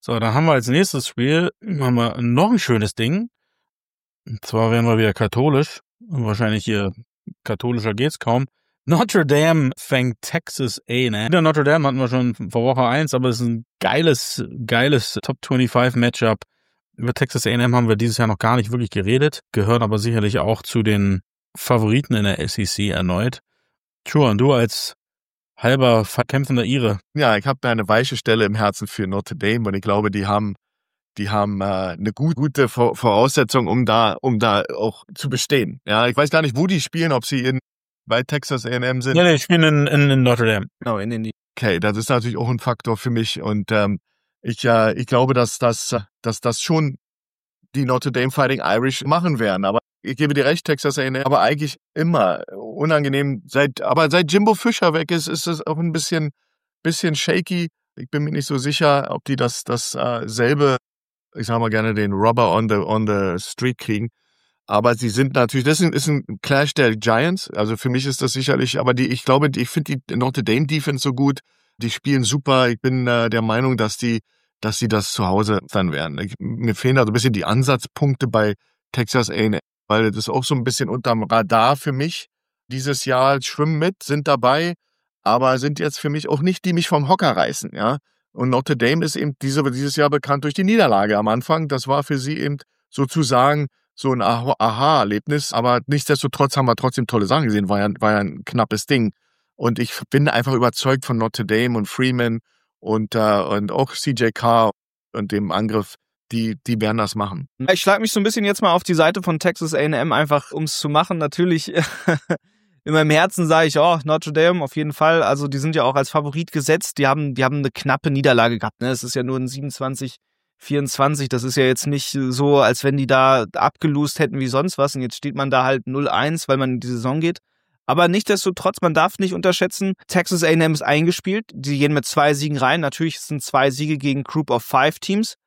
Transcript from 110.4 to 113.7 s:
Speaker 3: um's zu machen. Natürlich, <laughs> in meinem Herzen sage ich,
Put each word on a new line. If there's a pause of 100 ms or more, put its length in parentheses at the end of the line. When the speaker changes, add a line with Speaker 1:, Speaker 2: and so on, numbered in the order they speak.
Speaker 3:
um's
zu
machen.
Natürlich,
<laughs>
in
meinem
Herzen
sage
ich,